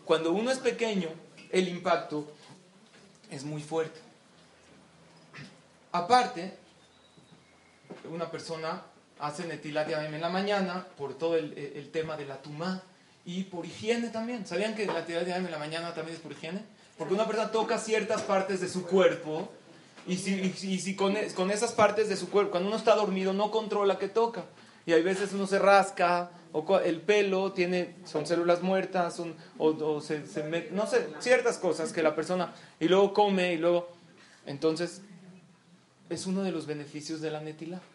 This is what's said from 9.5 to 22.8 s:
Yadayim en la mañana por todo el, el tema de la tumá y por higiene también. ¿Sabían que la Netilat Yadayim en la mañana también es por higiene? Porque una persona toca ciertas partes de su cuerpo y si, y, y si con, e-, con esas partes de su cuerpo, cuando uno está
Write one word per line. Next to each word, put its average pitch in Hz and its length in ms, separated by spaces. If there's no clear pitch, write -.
Yadayim 151 260
en 156 60
la 170 80
mañana 185 580
por 135 180
todo 165 200
el, 151 200
el 143 340
tema 156 260
de 143 100
la 135 100
tumá 165 460
y 185 200
por 170 200
higiene 233 460
también. 226 360
¿Sabían 208 280
que 208 120
la 170 140
Netilat 170 260
Yadayim 180 200
en 170 60
la 151 60
mañana 160 360
también 160 220
es 147 60
por 147 100
higiene? 170 300
Porque - 160
una 220 120
persona 214 240
toca 220 280
ciertas 214 440
partes 190 380
de 180 80
su 180 180
cuerpo 175 640
y 180 120
si, 196 160
y, 190 400
y 180 40
si 190 160
con, 196 220
e-, 196 180
con 190 160
esas 226 220
partes 208 360
de 190 80
su 180 140
cuerpo, 196 220
cuando 180 160
uno 220 80
está 220 180